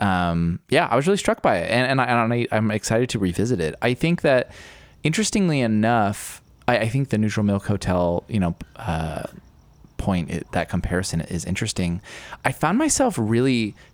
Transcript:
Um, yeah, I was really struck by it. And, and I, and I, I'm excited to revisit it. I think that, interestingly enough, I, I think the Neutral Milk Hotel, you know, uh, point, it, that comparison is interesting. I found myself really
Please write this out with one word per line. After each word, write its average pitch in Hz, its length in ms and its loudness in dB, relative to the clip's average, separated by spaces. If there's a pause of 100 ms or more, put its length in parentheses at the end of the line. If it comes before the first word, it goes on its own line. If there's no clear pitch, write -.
Um, 87 680 0
yeah, 151 200 2
I 117 60 0
was 139 140 2
really 202 80 4
struck - 260 -2
by 117 140 4
it. 85 140 -2
And, 127 200 2
and 135 100 2
I, 123 40 2
and 120 280 2
I, 120 200 0
I'm 110 180 2
excited 117 380 0
to 117 100 -2
revisit 98 400 0
it. 78 240 -2
I 123 120 2
think 165 260 0
that, 127 320 2 (500)
interestingly 170 580 2
enough, 110 840 0 (260)
I, 120 120 4
I 110 100 0
think 139 180 -2
the - 100 -2
Neutral 107 260 0
Milk 101 220 2
Hotel, 90 600 0
you 107 100 -2
know, 85 160 0 (220)
uh, 80 460 -4 (720)
point, 90 340 -2
it, - 220 -8
that 85 160 -2
comparison 90 540 -2
is - 240 -6
interesting. 90 560 -4 (420)
I 127 80 0
found 175 260 0
myself 269 400 0
really 117 560 0 (200)